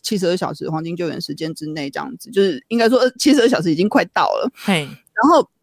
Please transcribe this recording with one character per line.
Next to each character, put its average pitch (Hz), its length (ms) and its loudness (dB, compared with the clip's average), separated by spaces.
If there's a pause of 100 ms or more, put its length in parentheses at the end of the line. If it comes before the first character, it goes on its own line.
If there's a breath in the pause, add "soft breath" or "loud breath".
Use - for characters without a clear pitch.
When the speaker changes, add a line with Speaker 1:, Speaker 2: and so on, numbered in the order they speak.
Speaker 1:
七 - 140 -4
十 180 120 0
二 175 80 0
小 175 160 -6
时 151 180 -10
黄 160 140 -6
金 165 100 -6
救 175 140 -4
援 147 120 -8
时 151 140 -10
间 160 200 -8
之 151 140 -12
内 151 220 -8
这 - 80 -10
样 147 200 -10
子， - 120 -20
就 196 120 2
是 180 260 0
应 226 100 -2
该 226 100 2
说， 247 100 4
呃， 254 200 4
七 - 160 4
十 294 60 6
二 226 80 4
小 - 120 2
时 160 120 0
已 - 20 2
经 180 140 2
快 233 240 2
到 170 120 0
了。 - 300 -2
Speaker 2:
嘿。 165 320 -2 (280)
Speaker 1:
然 262 160 4
后 302 180 4 (140)